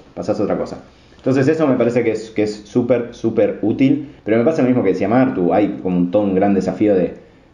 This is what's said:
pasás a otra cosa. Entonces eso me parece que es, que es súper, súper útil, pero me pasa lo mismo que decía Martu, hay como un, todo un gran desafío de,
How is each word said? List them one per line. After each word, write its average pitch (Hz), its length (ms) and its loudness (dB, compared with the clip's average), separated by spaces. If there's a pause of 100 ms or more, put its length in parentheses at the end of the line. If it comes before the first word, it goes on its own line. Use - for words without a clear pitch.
(160)
pasás 98 260 -4
a - 20 0
otra 92 140 -2
cosa. - 220 -8 (380)
Entonces 135 300 0
eso 160 180 2
me 131 100 2
parece 120 280 2
que 110 80 2
es, - 200 -6
que 107 120 -2
es - 220 -6
súper, 120 480 -2
súper 101 480 -2
útil, 131 480 0 (160)
pero 107 120 2
me 117 60 2
pasa 156 200 0
lo 123 40 4
mismo 123 160 2
que 95 60 2
decía 95 180 0
Martu, 107 460 2
hay 101 280 0
como 92 160 -2
un, 87 140 0
todo 104 120 2
un 98 120 0
gran 98 180 2
desafío 95 400 0
de, 87 200 0 (400)